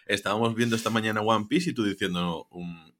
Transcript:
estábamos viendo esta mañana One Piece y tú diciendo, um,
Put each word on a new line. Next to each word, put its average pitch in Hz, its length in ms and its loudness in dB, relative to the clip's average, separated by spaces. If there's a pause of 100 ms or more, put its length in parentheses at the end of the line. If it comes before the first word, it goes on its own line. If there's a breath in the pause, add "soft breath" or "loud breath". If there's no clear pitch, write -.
estábamos 107 480 0
viendo 117 220 2
esta 113 160 0
mañana 110 300 0
One 107 280 2
Piece - 220 0
y - 20 -2
tú 117 100 0
diciendo, 87 680 -2
um, 85 480 -12